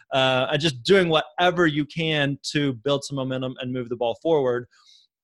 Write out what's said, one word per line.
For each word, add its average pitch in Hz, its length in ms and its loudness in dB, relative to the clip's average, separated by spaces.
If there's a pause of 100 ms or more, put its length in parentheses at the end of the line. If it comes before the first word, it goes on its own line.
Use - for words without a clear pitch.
(140)
uh, 131 380 2
and 151 100 0
just 131 220 -2
doing 185 260 4
whatever 175 580 2
you 147 180 0
can 151 540 -2 (120)
to 143 200 0
build 139 320 -2
some 139 140 -8
momentum 131 420 -6
and 127 140 -6
move 123 160 -6
the 123 80 -4
ball 117 240 -2
forward. 127 460 0 (560)